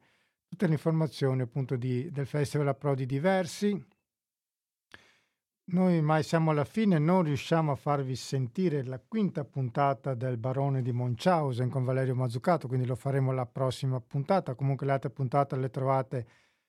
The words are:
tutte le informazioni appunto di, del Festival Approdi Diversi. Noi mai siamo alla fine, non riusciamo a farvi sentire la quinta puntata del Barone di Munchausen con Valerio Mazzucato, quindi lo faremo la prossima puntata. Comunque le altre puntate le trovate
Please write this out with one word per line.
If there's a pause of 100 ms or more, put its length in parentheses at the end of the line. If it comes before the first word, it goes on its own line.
(480)
tutte
le
informazioni
appunto
di,
del
Festival
Approdi
Diversi. (1800)
Noi
mai
siamo
alla
fine,
non
riusciamo
a
farvi
sentire
la
quinta
puntata
del
Barone
di
Munchausen
con
Valerio
Mazzucato,
quindi
lo
faremo
la
prossima
puntata.
Comunque
le
altre
puntate
le
trovate (420)